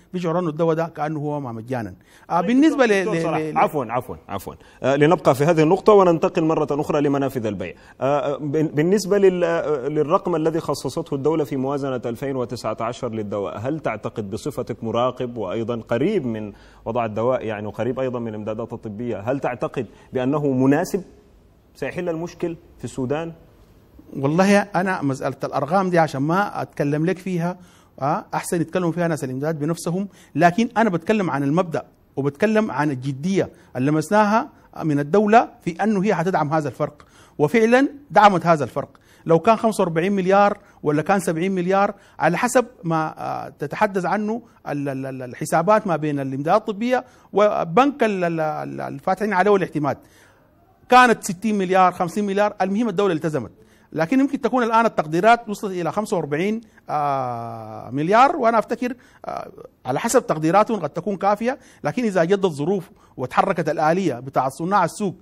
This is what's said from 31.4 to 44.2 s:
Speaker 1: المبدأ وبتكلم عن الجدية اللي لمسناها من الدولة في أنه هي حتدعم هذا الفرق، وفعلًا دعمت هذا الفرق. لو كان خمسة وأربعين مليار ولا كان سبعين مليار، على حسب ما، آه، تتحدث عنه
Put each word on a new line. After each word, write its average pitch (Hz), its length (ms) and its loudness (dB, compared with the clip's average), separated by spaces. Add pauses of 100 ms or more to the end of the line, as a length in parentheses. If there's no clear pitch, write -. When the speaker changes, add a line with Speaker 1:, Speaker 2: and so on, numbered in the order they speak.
Speaker 1:
المبدأ 151 420 -2 (320)
وبتكلم 214 540 0
عن 147 200 0
الجدية 139 600 -2 (260)
اللي 127 140 0
لمسناها 208 580 2 (340)
من 147 160 0
الدولة 208 500 4 (160)
في 226 60 -4
أنه 202 340 0
هي 208 100 2
حتدعم 160 380 0
هذا 156 160 0
الفرق، - 380 -8 (320)
وفعلًا 226 500 4 (220)
دعمت 196 360 6
هذا 160 180 4
الفرق. 135 240 -6 (380)
لو 165 120 6
كان 220 180 4
خمسة 208 260 0
وأربعين 175 300 0
مليار 196 460 4 (240)
ولا 151 200 0
كان 190 180 2
سبعين 175 320 -2
مليار، 196 420 0 (240)
على 165 200 2
حسب 240 280 2 (180)
ما، 160 340 -2
آه، 127 300 -8
تتحدث 190 560 -2
عنه 214 380 -2 (260)